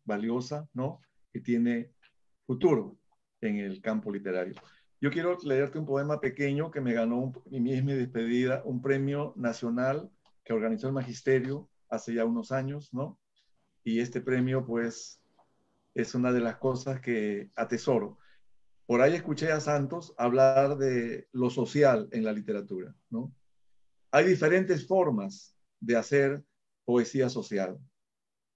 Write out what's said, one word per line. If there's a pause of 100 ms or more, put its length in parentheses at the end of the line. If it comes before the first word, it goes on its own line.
valiosa,
¿no? (300)
Que
tiene (520)
futuro (420)
en
el
campo
literario. (440)
Yo
quiero
leerte
un
poema
pequeño
que
me
ganó,
un,
y
es
mi
despedida,
un
premio
nacional (320)
que
organizó
el
Magisterio (200)
hace
ya
unos
años,
¿no? (680)
Y
este
premio,
pues, (720)
es
una
de
las
cosas
que
atesoro. (680)
Por
ahí
escuché
a
Santos
hablar
de
lo
social
en
la
literatura, (140)
¿no? (800)
Hay
diferentes
formas (240)
de
hacer (420)
poesía
social. (800)